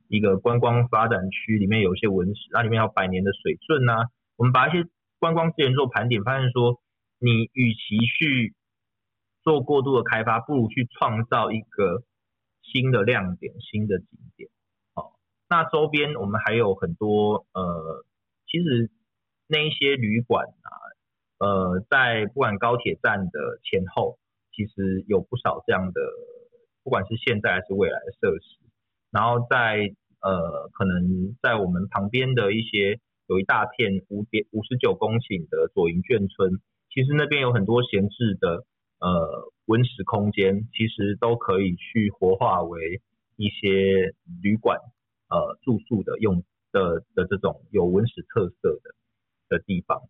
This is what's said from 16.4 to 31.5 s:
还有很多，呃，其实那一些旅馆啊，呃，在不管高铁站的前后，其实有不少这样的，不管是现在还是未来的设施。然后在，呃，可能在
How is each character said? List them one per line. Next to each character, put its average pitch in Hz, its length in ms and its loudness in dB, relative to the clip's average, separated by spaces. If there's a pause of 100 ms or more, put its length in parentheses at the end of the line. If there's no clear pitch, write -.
还 107 120 -2
有 107 220 2
很 85 180 -4
多， 104 600 0
呃， 80 520 -8 (420)
其 165 140 -4
实 120 300 0 (560)
那 156 180 0
一 151 60 -2
些 143 240 0
旅 113 260 0
馆 104 240 -2
啊， - 240 -20 (680)
呃， 95 400 0 (100)
在 117 380 2
不 - 60 -12
管 110 260 0
高 120 180 2
铁 92 240 -4
站 98 300 0
的 69 320 -8
前 95 240 -2
后， - 320 -4 (320)
其 107 160 -6
实 95 400 -4
有 98 140 2
不 - 160 -8
少 - 280 -4
这 117 80 0
样 92 180 -2
的， 85 100 -4 (840)
不 131 80 -12
管 160 160 0
是 113 80 -6
现 110 260 -2
在 104 120 0
还 92 80 -2
是 - 120 -8
未 98 160 2
来 62 100 -6
的 - 200 -10
设 90 180 0
施。 - 220 -20 (500)
然 107 140 0
后 120 260 0
在， 107 420 0 (300)
呃， 82 500 -4
可 - 140 -4
能 92 560 0
在 120 140 0